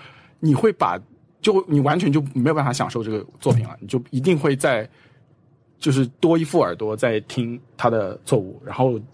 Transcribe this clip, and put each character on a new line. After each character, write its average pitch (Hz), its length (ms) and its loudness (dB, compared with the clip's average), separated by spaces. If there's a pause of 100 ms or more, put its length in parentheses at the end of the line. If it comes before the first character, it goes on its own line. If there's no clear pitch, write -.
(400)
你 156 140 4
会 214 200 2
把， 90 260 -2 (420)
就， 190 260 2
你 147 120 2
完 143 180 2
全 175 140 0
就 151 100 2 (120)
没 127 160 2
有 160 40 2
办 151 120 -2
法 123 80 -2
享 - 160 -4
受 120 120 -6
这 107 80 -6
个 107 160 -6 (140)
作 127 140 2
品 117 120 0
了， - 140 -14
你 - 80 -16
就 123 220 -2
一 135 100 -4
定 160 180 2
会 143 200 0
在， 127 320 0 (880)
就 - 120 -2
是 131 160 4 (140)
多 165 180 4
一 165 60 0
副 170 160 0
耳 90 160 2
朵 107 220 -6
在 113 240 0
听 120 360 -6 (200)
他 120 120 2
的 104 360 -2
错 - 120 2
误， 92 280 -6
然 - 100 -14
后 127 240 0 (140)